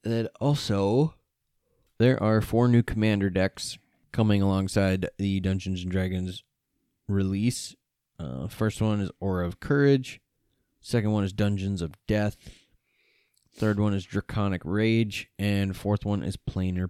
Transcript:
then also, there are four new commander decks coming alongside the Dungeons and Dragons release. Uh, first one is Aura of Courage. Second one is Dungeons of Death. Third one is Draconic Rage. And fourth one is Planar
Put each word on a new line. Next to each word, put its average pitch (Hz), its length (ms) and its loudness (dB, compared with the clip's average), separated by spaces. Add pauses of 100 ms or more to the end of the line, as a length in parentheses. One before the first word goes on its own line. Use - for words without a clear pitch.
then 113 260 -2 (100)
also, 131 760 2 (840)
there 123 260 4
are 107 180 4
four 120 280 2
new 120 120 6
commander 107 480 0
decks 95 480 -2 (360)
coming 104 280 4
alongside 95 760 2
the 98 240 0
Dungeons 95 420 -2
and 90 80 -6
Dragons 92 520 -2 (680)
release. 98 640 -2 (440)
Uh, 65 280 -8
first - 340 -2
one 107 200 0
is 95 180 -4
Aura 92 260 -2
of 87 140 -6
Courage. 139 600 2 (580)
Second 107 320 0
one 104 140 2
is 95 80 -4
Dungeons 101 480 -2
of 80 100 -6 (160)
Death. 104 300 0 (1160)
Third 107 260 0
one 104 140 0
is 98 120 -4
Draconic 101 580 -4
Rage. 110 760 0
And 98 380 0
fourth 101 300 -2
one 104 180 -2
is 85 140 -6
Planar 92 520 -4